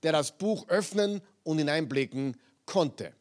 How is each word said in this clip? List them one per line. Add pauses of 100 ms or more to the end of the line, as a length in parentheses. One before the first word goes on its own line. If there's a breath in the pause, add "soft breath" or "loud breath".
der
das
Buch
öffnen (220 soft breath)
und
hineinblicken (280 soft breath)
konnte.